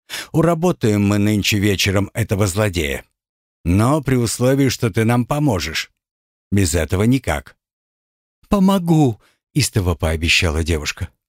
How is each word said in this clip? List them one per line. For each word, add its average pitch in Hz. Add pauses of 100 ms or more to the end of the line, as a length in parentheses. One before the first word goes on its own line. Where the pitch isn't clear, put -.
(320)
Уработаем 160
мы 101
нынче 104
вечером 98
этого 104
злодея. 82 (640)
Но 113
при 131
условии, 127
что 113
ты 113
нам 120
поможешь. 107 (600)
Без 98
этого 87
никак». 113 (880)
«Помогу», 170 (340)
истово 90
пообещала 80
девушка. 76 (200)